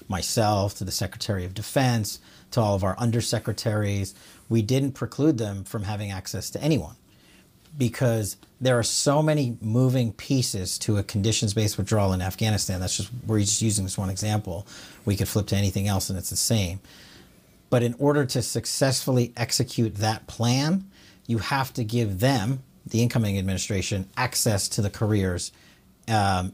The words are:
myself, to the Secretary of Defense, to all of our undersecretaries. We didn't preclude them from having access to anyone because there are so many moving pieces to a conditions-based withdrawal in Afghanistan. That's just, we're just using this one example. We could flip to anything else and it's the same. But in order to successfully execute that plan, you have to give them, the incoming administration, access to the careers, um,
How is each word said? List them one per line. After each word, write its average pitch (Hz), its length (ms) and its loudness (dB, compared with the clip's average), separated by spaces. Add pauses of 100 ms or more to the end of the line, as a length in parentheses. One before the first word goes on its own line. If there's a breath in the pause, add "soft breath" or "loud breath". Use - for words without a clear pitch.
myself, 101 720 0
to - 80 -8
the 90 80 -6
Secretary - 520 -4
of 90 80 -8
Defense, 117 680 0 (320 loud breath)
to - 80 0
all 104 160 4
of 95 80 0
our 92 120 2
undersecretaries. 107 1160 -2 (340 loud breath)
We 113 140 2
didn't 131 300 0
preclude 135 460 0
them 101 260 -4
from 110 180 -8
having 101 300 -4
access 95 380 -8
to - 120 -8
anyone 131 320 0 (840 soft breath)
because 117 600 0 (240)
there 127 180 4
are - 60 2
so 143 380 2
many 151 380 2
moving 120 520 2
pieces 117 680 -2
to 104 200 2
a 98 40 2
conditions-based 107 760 0
withdrawal 98 340 2
in 92 80 0
Afghanistan. 95 600 0
That's 92 160 -2
just, 101 140 -6 (160)
we're 110 140 4
just 98 220 2
using 104 220 0
this 92 140 -6
one 95 120 -2
example. 101 560 -4 (380 loud breath)
We 101 120 2
could 95 120 0
flip 107 200 0
to 98 80 0
anything 98 320 0
else 95 220 -2
and 95 80 -4
it's 87 120 -6
the 101 60 -6
same. 98 440 0 (880 loud breath)
But 123 140 4
in 120 160 0
order 147 280 4
to 131 160 -2
successfully 127 920 0
execute 117 600 0
that 110 300 0
plan, 139 580 0 (420 loud breath)
you 117 120 0
have 135 360 -2
to 127 100 -2
give 107 340 0
them, 131 460 2 (200)
the 113 180 2
incoming 110 360 2
administration, 95 800 -2
access 120 540 0
to - 120 -2
the 101 80 0
careers, 95 640 0 (560 soft breath)
um, 98 460 2